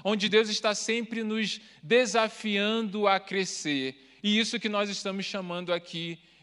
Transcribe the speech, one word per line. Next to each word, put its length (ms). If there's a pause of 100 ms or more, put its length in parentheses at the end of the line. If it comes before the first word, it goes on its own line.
onde 260
Deus 200
está 260
sempre 480
nos 360 (220)
desafiando 1300
a 120
crescer. 1040
E 160
isso 200
que 100
nós 200
estamos 360
chamando 480
aqui 460 (240)